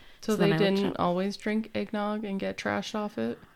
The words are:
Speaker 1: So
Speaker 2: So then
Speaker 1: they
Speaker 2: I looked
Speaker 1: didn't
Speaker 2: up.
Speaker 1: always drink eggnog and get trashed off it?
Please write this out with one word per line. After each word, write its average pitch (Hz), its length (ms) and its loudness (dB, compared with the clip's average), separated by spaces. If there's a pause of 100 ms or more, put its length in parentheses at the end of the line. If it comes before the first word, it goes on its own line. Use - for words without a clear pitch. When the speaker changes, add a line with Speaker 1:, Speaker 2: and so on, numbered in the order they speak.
(220)
Speaker 1:
So 220 120 0
Speaker 2:
So 208 40 0
then - 120 6
Speaker 1:
they 160 60 6
Speaker 2:
I 160 40 4
looked 196 180 6
Speaker 1:
didn't 202 160 2
Speaker 2:
up. - 60 -6
Speaker 1:
always 185 380 0
drink 220 380 -2
eggnog 208 500 -2
and 196 140 -2
get 190 180 -4
trashed 202 380 -2
off 208 240 -4
it? - 180 -2 (180)